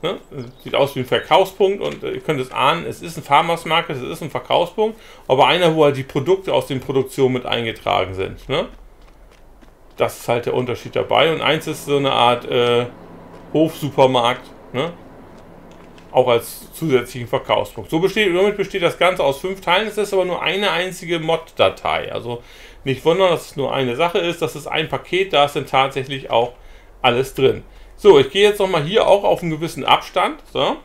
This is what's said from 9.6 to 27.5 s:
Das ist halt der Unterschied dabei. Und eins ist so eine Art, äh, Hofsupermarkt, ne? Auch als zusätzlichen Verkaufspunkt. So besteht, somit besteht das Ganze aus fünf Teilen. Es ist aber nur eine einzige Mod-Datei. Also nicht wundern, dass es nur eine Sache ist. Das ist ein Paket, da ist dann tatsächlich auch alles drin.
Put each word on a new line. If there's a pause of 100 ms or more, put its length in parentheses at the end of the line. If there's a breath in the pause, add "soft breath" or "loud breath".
Das
ist
halt
der
Unterschied
dabei.
Und
eins
ist
so
eine
Art,
äh, (680)
Hofsupermarkt, (280)
ne? (1160)
Auch
als
zusätzlichen
Verkaufspunkt.
So
besteht,
somit
besteht
das
Ganze
aus
fünf
Teilen.
Es
ist
aber
nur
eine
einzige
Mod-Datei.
Also (420 loud breath)
nicht
wundern,
dass
es
nur
eine
Sache
ist.
Das
ist
ein
Paket,
da
ist
dann
tatsächlich
auch (480 soft breath)
alles
drin. (340 soft breath)